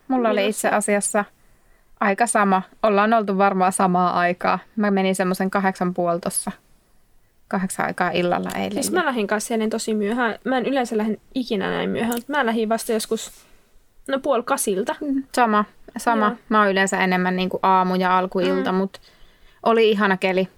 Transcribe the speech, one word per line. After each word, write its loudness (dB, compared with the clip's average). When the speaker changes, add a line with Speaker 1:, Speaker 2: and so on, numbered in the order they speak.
Speaker 1:
Mulla 0
oli 2
Speaker 2:
Minusta. 0
Speaker 1:
itse 2
asiassa 0
aika 2
sama. 2
Ollaan 4
oltu 2
varmaan 4
samaa 2
aikaa. 0
Mä 0
menin 2
semmoisen -2
kahdeksan -2
puoli -2
tossa. -8
Kahdeksan -4
aikaa -4
illalla -2
eilen. -4
Speaker 2:
Siis -4
mä 0
lähdin -2
kanssa -4
eilen -2
tosi -4
myöhään. -2
Mä -2
en -2
yleensä -2
lähde -2
ikinä -4
näin -2
myöhään, -2
mut -6
mä 0
lähdin -2
vasta -2
joskus, -4
no, -2
puoli 0
kasilta. -2
Speaker 1:
Mm, -4
sama, 4
sama. 2
Speaker 2:
Joo. -2
Speaker 1:
Mä 4
oon 4
yleensä 2
enemmän 2
niinku -2
aamu 4
ja 2
alkuilta, 0
Speaker 2:
Mm. 2
Speaker 1:
mut -4
oli 4
ihana 2
keli. 0